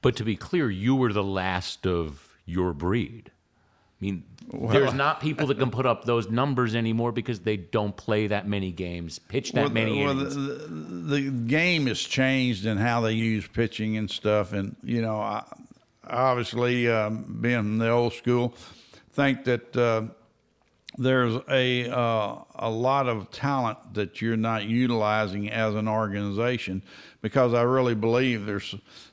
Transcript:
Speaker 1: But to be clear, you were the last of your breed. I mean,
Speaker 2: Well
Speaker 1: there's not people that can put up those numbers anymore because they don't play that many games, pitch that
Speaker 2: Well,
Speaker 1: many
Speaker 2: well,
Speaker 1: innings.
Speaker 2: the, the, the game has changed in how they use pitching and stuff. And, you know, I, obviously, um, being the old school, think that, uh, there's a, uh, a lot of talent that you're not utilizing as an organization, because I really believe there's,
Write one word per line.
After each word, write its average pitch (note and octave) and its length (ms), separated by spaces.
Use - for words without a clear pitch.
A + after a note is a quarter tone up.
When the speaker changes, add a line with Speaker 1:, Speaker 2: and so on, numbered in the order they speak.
Speaker 1:
But - 140
to A2+ 80
be G#2+ 140
clear, D#3+ 340
you G#2+ 240
were B2+ 160
the G2+ 120
last F#2+ 640
of E2+ 600
your F2+ 280
breed. G2+ 580
I - 760
mean, G2 180
Speaker 2:
Well - 220
Speaker 1:
there's C3 220
not C#3+ 260
people D3+ 280
that A#2 120
can B2+ 120
put B2 140
up A#2+ 200
those A#2 240
numbers B2 440
anymore A2+ 380
because G#2+ 300
they G#2+ 160
don't G#2 400
play G#2+ 300
that G2+ 200
many G2 240
games, F2 480
pitch - 320
that C3+ 140
Speaker 2:
Well, C#3+ 60
Speaker 1:
many A2+ 320
Speaker 2:
well, C#3+ 160
Speaker 1:
innings. C#3 160
Speaker 2:
the, C#3 60
the, D#3 800
the C#3 100
game D3 560
has A2 120
changed B2+ 680
in A2 120
how A#2 240
they A2+ 100
use A2 340
pitching A2 520
and G#2+ 120
stuff. G#2 440
And, G2 300
you A#2+ 180
know, A2 180
I, G#2 240
obviously, B2 800
um, A2 520
being A2+ 360
the A2+ 120
old A#2+ 240
school, B2 420
think C#3 320
that, A#2+ 340
uh, A2+ 260
there's B2 380
a, B2+ 460
uh, A2+ 400
a A2+ 140
lot B2+ 380
of A2 240
talent C3 460
that G2+ 280
you're A2+ 140
not A2 280
utilizing G#2+ 840
as A2 260
an G#2+ 120
organization, G2+ 920
because B2 320
I A#2+ 80
really B2+ 340
believe A2+ 500
there's, G2+ 280